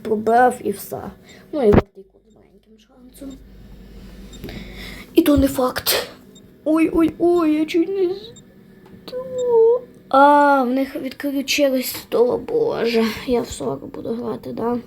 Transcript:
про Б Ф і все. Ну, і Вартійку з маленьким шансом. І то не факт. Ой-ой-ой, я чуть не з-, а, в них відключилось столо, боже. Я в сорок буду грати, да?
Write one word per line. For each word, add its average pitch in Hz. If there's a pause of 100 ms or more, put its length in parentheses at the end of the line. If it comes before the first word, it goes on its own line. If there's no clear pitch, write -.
про 214
Б 226
Ф -
і 214
все. - (500)
Ну, 294
і 214
Вартійку - (120)
з -
маленьким 214
шансом. 262 (1800)
І 320
то 294
не 269
факт. - (560)
Ой-ой-ой, 330
я 311
чуть 349
не 392
з-, 427 (1800)
а, 285
в 240
них 269
відключилось 269
столо, -
боже. 226 (220)
Я 240
в -
сорок -
буду -
грати, 233
да? 233